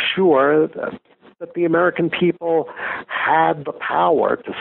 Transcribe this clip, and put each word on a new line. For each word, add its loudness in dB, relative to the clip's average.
sure 4
that, -10
that -14
the 0
American 0
people 0
had 0
the -8
power 0
to -12